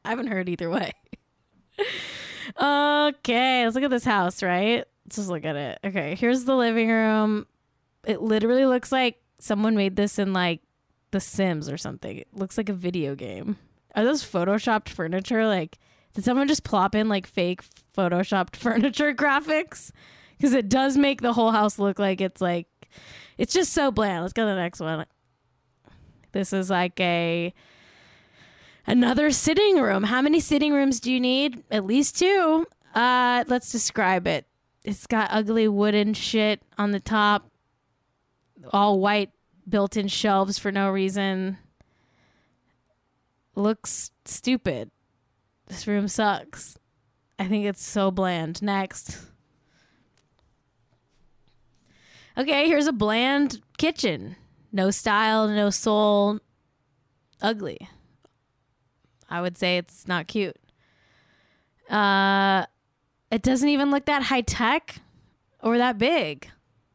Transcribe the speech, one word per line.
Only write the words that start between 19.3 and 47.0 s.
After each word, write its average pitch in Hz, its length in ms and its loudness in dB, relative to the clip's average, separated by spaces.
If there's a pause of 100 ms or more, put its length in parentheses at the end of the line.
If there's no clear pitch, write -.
'Cause 269 120 2
it 240 160 2
does 262 280 2
make 277 260 2
the 240 100 0
whole 226 200 2
house 214 260 2
look 202 200 0
like 190 220 0
it's, 190 200 -4
like, 175 260 -2 (720)
it's - 140 -2
just 359 200 2
so 285 180 2
bland. 196 320 0
Let's 180 100 -6
go 226 100 -2
to 214 80 2
the 190 60 -2
next 175 240 -4
one. 160 260 -4 (1300)
This 196 200 -4
is, 190 180 -2
like, 180 300 0
a, 170 540 -2 (1300)
another 247 440 4
sitting 359 500 4
room. 202 240 0
How 240 160 0
many 302 200 4
sitting 294 320 2
rooms 277 280 2
do 247 120 -4
you 254 80 0
need? 254 500 -2
At 202 160 -2
least 262 320 0
two. 339 480 4 (280)
Uh, 247 520 2
let's 247 260 -2
describe 190 540 0
it. 165 200 -2 (380)
It's 202 220 -8
got 220 240 0
ugly 220 380 2
wooden 208 460 2
shit 214 480 0 (140)
on 208 140 0
the 202 100 -2
top. 208 500 0 (1200)
All 202 260 4
white 202 320 2 (380)
built-in 202 400 0
shelves 196 500 2
for 202 120 -4
no 196 200 0
reason. 190 680 -2 (2000)
Looks - 560 -2 (140)
stupid. 143 640 -4 (800)
This - 180 -14
room 208 220 -2
sucks. - 680 -2 (640)